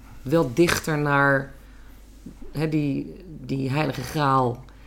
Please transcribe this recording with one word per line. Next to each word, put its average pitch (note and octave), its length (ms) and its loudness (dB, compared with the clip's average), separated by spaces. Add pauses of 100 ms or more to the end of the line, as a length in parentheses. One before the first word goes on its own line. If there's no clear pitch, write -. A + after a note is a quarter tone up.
(220)
wel C#3+ 320 2
dichter E3 440 2
naar, C#3 560 2 (960)
hè, D#3 180 -2
die, C#3+ 440 -2 (320)
die C3+ 240 -2
heilige C#3 320 -2
graal C3 640 0 (220)